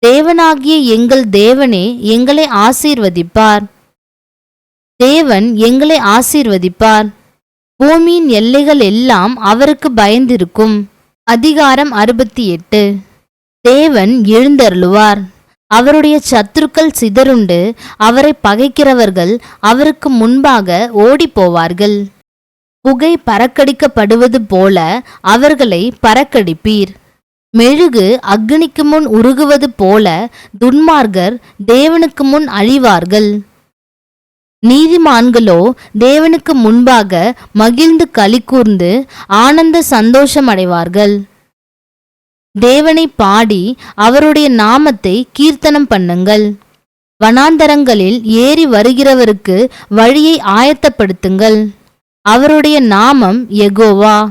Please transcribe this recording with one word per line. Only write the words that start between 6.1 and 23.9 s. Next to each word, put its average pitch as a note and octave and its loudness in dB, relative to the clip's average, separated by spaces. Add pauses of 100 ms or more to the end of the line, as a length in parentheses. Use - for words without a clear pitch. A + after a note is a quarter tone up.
ஆசீர்வதிப்பார். G#3+ 0 (720)
பூமியின் E4 2
எல்லைகள் C4 0 (100)
எல்லாம் A3+ 0 (160)
அவருக்கு C#4 0
பயந்திருக்கும். A3 0 (500)
அதிகாரம் C#4 0
அறுபத்தி A#3 -2
எட்டு. F3+ -4 (840)
தேவன் B3 2 (240)
எழுந்தருளுவார். G#3 2 (500)
அவருடைய D4 2
சத்துருக்கள் D4+ -2
சிதறுண்டு, A3+ 0 (400)
அவரை B3+ 2 (120)
பகைக்கிறவர்கள் A3 0 (260)
அவருக்கு C#4+ -2
முன்பாக A#3 0 (140)
ஓடிப்போவார்கள். G#3 0 (880)
புகை C4+ 0 (140)
பறக்கடிக்கப்படுவது B3 -2